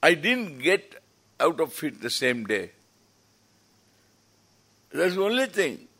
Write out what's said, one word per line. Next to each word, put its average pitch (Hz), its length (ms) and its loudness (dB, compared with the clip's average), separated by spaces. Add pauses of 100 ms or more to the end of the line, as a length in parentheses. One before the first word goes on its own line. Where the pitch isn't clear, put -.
I 165 120 8
didn't 180 440 -2
get 175 440 -2 (400)
out 156 180 2
of 156 220 -4
it 123 180 -8
the 113 100 -6
same 123 360 -2
day. 98 240 -2 (2250)
That's 180 220 0
the 190 80 0
only 240 240 0
thing. 165 420 -4 (120)